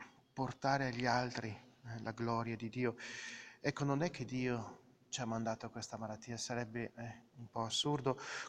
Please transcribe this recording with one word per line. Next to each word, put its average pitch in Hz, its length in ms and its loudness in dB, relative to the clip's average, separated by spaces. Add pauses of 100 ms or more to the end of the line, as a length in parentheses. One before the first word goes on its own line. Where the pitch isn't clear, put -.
(320)
portare 135 540 2
agli 123 220 2
altri, 120 420 2
eh, 113 540 -10
la 110 80 0
gloria 117 440 2
di 110 140 -4
Dio. 120 260 2 (640)
Ecco, - 240 2
non 139 200 4
è 175 80 2
che 131 140 -6
Dio 123 540 0 (300)
ci - 120 -4
ha 123 40 0
mandato 113 460 0
questa 117 260 -6
malattia, 113 400 -6
sarebbe, 117 580 -2
eh, 117 260 -8 (160)
un 120 120 -12
po' 113 140 0
assurdo, 131 560 2 (300)